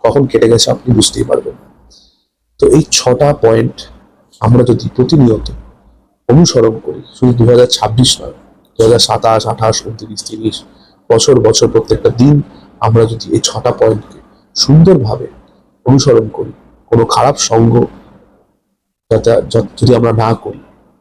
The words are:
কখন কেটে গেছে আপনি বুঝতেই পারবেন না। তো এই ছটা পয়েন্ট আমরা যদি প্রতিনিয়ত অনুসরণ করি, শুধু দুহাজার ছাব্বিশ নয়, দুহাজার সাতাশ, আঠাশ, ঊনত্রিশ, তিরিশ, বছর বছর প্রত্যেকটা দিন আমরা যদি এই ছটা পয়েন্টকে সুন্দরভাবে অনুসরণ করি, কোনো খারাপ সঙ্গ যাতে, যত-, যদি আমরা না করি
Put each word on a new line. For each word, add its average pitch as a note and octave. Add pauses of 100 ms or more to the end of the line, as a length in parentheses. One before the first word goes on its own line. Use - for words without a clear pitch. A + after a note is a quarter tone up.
কখন B2+
কেটে A#2
গেছে A#2
আপনি A#2+
বুঝতেই -
পারবেন -
না। - (880)
তো -
এই D3+
ছটা C#3
পয়েন্ট A2+ (540)
আমরা A#2+
যদি A#2
প্রতিনিয়ত B2 (800)
অনুসরণ A#2
করি, - (120)
শুধু B2
দুহাজার A#2+
ছাব্বিশ A2+
নয়, - (460)
দুহাজার A2+
সাতাশ, A2+
আঠাশ, A2+
ঊনত্রিশ, A2
তিরিশ, A2 (500)
বছর A#2
বছর A#2
প্রত্যেকটা A2+
দিন C#3 (380)
আমরা A2
যদি A2+
এই -
ছটা -
পয়েন্টকে - (360)
সুন্দরভাবে D3+ (580)
অনুসরণ A#2+
করি, - (340)
কোনো A2+
খারাপ B2+
সঙ্গ A#2 (1200)
যাতে, A2+
যত-, - (100)
যদি B2
আমরা A#2
না A2+
করি - (420)